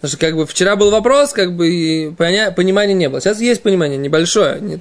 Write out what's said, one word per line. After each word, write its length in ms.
Потому 80
что, 100
как 160
бы, 120
вчера 280
был 160
вопрос, 420
как 220
бы, 180
и 380
поня-, 400
понимания 440
не 140
было. 120
Щас 200
есть 220
понимание, 360
небольшое, 640
не, 200